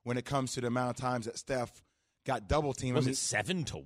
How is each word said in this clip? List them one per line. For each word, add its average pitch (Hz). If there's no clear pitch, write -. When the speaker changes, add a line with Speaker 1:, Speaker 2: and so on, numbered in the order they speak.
Speaker 1:
when 120
it 123
comes 131
to 127
the 120
amount 123
of 120
times 127
that 117
Steph 123
got 113
double 147
teamed. 127
Speaker 2:
Was 131
Speaker 1:
I -
mean, 131
Speaker 2:
it 135
seven 147
to 76